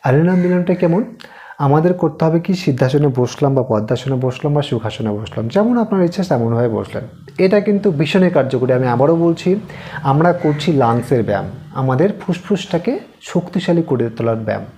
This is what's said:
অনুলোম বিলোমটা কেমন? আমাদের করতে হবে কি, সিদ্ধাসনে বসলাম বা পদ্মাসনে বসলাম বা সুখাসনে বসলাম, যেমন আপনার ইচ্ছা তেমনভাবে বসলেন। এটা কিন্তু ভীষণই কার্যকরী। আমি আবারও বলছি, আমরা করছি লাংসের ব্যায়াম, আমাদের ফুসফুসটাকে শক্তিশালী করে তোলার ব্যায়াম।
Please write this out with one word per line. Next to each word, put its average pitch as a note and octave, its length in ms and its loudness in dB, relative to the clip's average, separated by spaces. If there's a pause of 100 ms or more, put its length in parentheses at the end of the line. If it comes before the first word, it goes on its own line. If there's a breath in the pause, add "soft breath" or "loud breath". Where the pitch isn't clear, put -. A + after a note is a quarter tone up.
অনুলোম E3+ 360 4
বিলোমটা F3+ 380 2
কেমন? F3 200 2 (640 loud breath)
আমাদের D#3 260 4 (100)
করতে D#3 240 0
হবে E3 200 2
কি, G3 60 0 (120)
সিদ্ধাসনে C#3 440 2 (120)
বসলাম C3+ 360 0
বা C3 140 2
পদ্মাসনে B2+ 460 -2 (100)
বসলাম C#3+ 300 -4
বা C#3+ 120 0
সুখাসনে A2 420 -4 (100)
বসলাম, A2 240 -6 (100)
যেমন A3 200 2 (100)
আপনার G3 240 0
ইচ্ছা F3+ 220 -4
তেমনভাবে A#2 480 0
বসলেন। G#2 260 -8 (400)
এটা G3 220 4
কিন্তু G3+ 220 2 (120)
ভীষণই F3+ 360 2
কার্যকরী। B2+ 420 0
আমি B2+ 160 0
আবারও C#3+ 300 4
বলছি, E3+ 260 0 (600 loud breath)
আমরা D#3+ 200 4 (120)
করছি D3+ 260 0 (140)
লাংসের A#2 460 2
ব্যায়াম, G2 180 -2 (340)
আমাদের C3 280 0 (120)
ফুসফুসটাকে F3+ 720 -4 (380)
শক্তিশালী F3 600 0
করে A#2+ 140 0 (120)
তোলার A2+ 300 -2
ব্যায়াম। G#2 180 -4 (120)